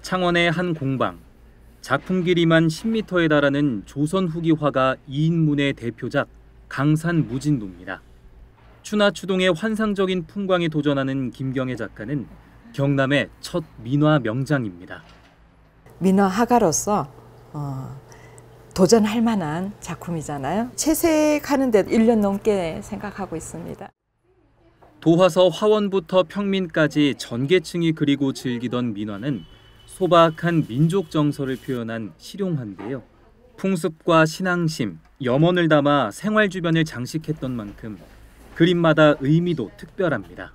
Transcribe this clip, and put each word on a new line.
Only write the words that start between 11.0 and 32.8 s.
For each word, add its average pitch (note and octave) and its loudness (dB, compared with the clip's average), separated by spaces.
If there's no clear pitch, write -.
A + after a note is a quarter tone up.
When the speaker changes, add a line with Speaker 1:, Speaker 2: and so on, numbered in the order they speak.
Speaker 1:
김경애 B2+ -4
작가는 A2+ -8
경남의 C#3 0
첫 E3+ -6
민화 C#3+ 2
명장입니다. A2 -4
Speaker 2:
민화 F#3+ 4
화가로서, G3+ 2
어, C3+ -8
도전할 G#3+ 4
만한 F#3+ -2
작품이잖아요. D#3+ -6
채색하는 D4+ 2
데 G#3 4
일 A3+ 4
년 A3+ 4
넘게 G3 0
생각하고 G3 -10
있습니다. E3 -12
Speaker 1:
도화서 F3+ 4
화원부터 G3 0
평민까지 E3+ 0
전 B2 -6
계층이 E3+ 0
그리고 C#3 0
즐기던 B2 -4
민화는 G#2 -6
소박한 E3 2
민족 D#3+ 0
정서를 C#3+ -2
표현한 A2+ -8
실용화인데요. B2+ -8